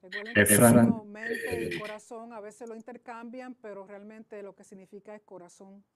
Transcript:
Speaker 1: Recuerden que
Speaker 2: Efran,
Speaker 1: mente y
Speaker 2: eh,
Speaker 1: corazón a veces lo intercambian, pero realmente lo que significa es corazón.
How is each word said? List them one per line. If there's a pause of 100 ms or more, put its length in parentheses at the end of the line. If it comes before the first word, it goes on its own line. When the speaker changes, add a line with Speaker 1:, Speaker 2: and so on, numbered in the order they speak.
Speaker 1:
Recuerden
que
Speaker 2:
Efran,
Speaker 1:
mente
y
Speaker 2:
eh,
Speaker 1:
corazón
a
veces
lo
intercambian,
pero
realmente
lo
que
significa
es
corazón. (120)